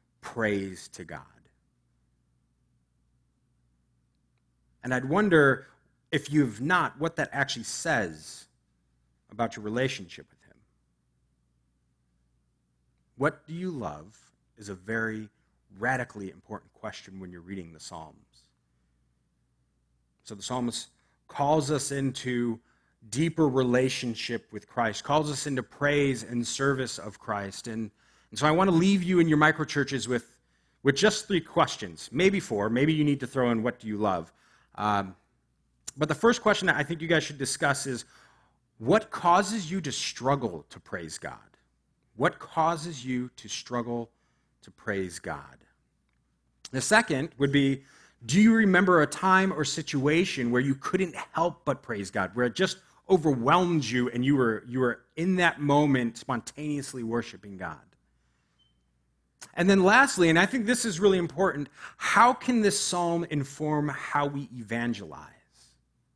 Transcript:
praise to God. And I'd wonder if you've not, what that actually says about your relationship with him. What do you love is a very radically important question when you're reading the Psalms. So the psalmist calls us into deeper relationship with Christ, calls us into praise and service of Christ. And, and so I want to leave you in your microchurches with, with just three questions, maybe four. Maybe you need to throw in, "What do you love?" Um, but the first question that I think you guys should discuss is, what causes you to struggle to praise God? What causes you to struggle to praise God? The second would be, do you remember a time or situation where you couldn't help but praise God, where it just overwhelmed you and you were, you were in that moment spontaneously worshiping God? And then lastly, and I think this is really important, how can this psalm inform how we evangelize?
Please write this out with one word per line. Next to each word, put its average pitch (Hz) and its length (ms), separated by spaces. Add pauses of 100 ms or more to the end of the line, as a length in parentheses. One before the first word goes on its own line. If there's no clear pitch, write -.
(220)
praise 98 680
to - 140
God. 78 220 (3500)
And 127 100
I'd 127 120
wonder 156 640 (440)
if 139 200
you've 120 300
not, 156 380
what 165 160
that 143 160
actually 135 320
says 98 840 (880)
about 113 240
your 107 80
relationship 113 680
with - 140
him. - 140 (2500)
What 151 300
do 160 60
you 180 180
love 90 440 (420)
is 104 120
a 98 60
very 110 540 (500)
radically 117 520
important - 420
question 98 460
when 90 120
you're 87 100
reading 87 320
the 78 60
Psalms. - 640 (1800)
So 110 120
the 98 80
psalmist 123 460 (380)
calls 147 440
us 135 200
into 123 680 (500)
deeper 160 380
relationship 123 1040
with 104 160
Christ, 113 360
calls 147 280
us 139 160
into 127 160
praise 143 600
and 120 220
service 131 540
of 104 200
Christ. 101 480
And, 110 220 (420)
and 107 80
so 147 80
I 151 40
want 185 180
to 175 60
leave 190 260
you 175 180
in 165 80
your 151 100
microchurches 147 680
with, 120 300 (460)
with 135 120
just 208 320
three 185 140
questions, - 680
maybe 190 280
four. 104 300
Maybe 139 240
you 151 100
need 143 180
to 123 60
throw 123 240
in, 113 120
"What 120 160
do 110 80
you 104 100
love?" 92 360 (420)
Um, 101 400 (840)
but 151 100
the 151 80
first 226 260
question 196 260
that 147 100
I 147 60
think 156 180
you 165 60
guys 160 160
should 147 140
discuss 139 480
is, 123 200 (720)
what 180 340
causes 185 580
you 190 120
to 135 100
struggle 117 800
to - 100
praise 82 380
God? 62 200 (760)
What 147 240
causes 160 680
you 127 300
to - 140
struggle 120 600 (520)
to - 100
praise 95 480
God? 69 380 (1120)
The 131 100
second 151 560
would 139 140
be, 135 320 (420)
do 139 140
you 220 140
remember 185 480
a 143 60
time 190 440
or 147 140
situation 147 840
where 123 100
you 139 140
couldn't 180 400 (180)
help 170 320
but 135 180
praise 101 260
God, 92 240
where 123 120
it 117 100
just 185 220 (320)
overwhelmed 156 720
you 123 260
and 120 140
you 139 140
were, 113 300
you 123 120
were 123 220 (160)
in 180 180
that 175 240
moment 139 580
spontaneously 135 840
worshiping 110 540
God? 85 200 (1800)
And 180 140
then 196 140
lastly, 202 460
and 165 100
I 190 60
think 226 200
this 240 200
is 175 140
really 190 180
important, 151 500 (300)
how 240 340
can 247 300
this 202 180
psalm 170 500
inform 147 600
how 143 380
we 143 280
evangelize? 113 720 (880)